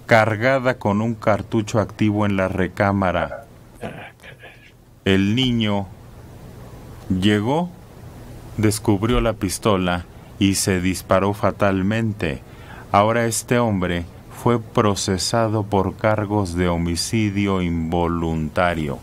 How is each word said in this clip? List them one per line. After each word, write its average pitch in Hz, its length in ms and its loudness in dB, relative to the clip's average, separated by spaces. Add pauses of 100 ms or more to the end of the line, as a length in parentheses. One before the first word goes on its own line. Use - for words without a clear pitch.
cargada 123 720 4
con 104 240 0
un 117 120 -2
cartucho 110 640 0
activo 104 460 0
en 101 140 0
la 92 100 0
recámara. 92 960 0 (1600)
El 98 300 4
niño 113 540 0 (1200)
llegó, 104 580 2 (880)
descubrió 107 640 2
la 113 140 2
pistola 90 720 0 (320)
y 98 160 4
se 92 260 0
disparó 95 540 2
fatalmente. 98 1040 -2 (500)
Ahora 113 360 4
este 120 320 0
hombre 90 480 0 (360)
fue 120 160 4
procesado 107 1040 0
por 98 320 0
cargos 104 580 0
de 87 140 2
homicidio 98 920 0
involuntario. 82 1400 0